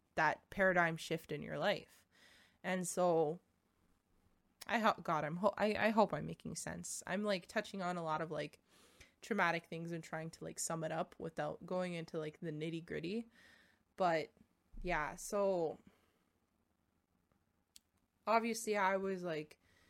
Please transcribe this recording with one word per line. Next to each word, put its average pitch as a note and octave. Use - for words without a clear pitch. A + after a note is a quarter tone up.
that D#3
paradigm F3
shift -
in D3
your D3
life. -
And F3+
so E3
I -
hope, G#3+
God, D#3
I'm D3+
ho-, G3
I, G#3
I G#3+
hope G#3
I'm D#3
making -
sense. -
I'm, F#3+
like, G3
touching G3+
on F3+
a E3+
lot D#3
of, D#3+
like, D3+
traumatic F3
things E3+
and E3
trying D#3+
to, -
like, E3
sum E3
it D#3
up E3
without D#3
going F3+
into, E3
like, D#3
the E3+
nitty D#3+
gritty. F3
But E3
yeah, D#3+
so F#3+
obviously A3
I G3
was, F#3+
like, D#3